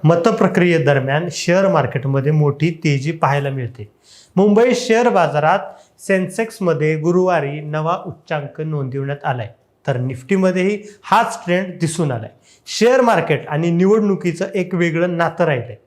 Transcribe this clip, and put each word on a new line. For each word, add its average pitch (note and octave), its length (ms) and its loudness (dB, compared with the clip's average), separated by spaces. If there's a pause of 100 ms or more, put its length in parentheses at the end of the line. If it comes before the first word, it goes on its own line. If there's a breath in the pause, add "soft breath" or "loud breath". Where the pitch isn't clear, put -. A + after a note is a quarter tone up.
मतप्रक्रियेदरम्यान E3+ 1300 2
शेअर F#3 380 0
मार्केटमध्ये C#3 640 0
मोठी D3+ 380 2 (140)
तेजी D3 280 -2
पाहायला C#3+ 380 -2
मिळते. A#2+ 380 -10 (480 soft breath)
मुंबई G#3+ 380 4
शेअर A#3 340 2
बाजारात D#3+ 500 2 (420 loud breath)
सेन्सेक्समध्ये F#3 960 -2
गुरुवारी D#3+ 640 0
नवा D#3 360 -4 (100)
उच्चांक D3+ 540 -8
नोंदविण्यात C#3 640 -6
आलाय, A#2+ 240 -4 (380)
तर C3+ 100 -2
निफ्टीमध्येही F#3 840 0 (240 loud breath)
हाच A3+ 420 0
ट्रेंड F3 360 -2
दिसून D#3 320 -2
आलाय. A2+ 180 -8 (380 soft breath)
शेअर B3 320 4
मार्केट E3 480 2
आणि D#3+ 220 0
निवडणुकीचं F#3+ 840 2
एक F#3 200 -4
वेगळं E3+ 420 0
नातं E3 280 0
राहिलंय. B2+ 320 -2 (100)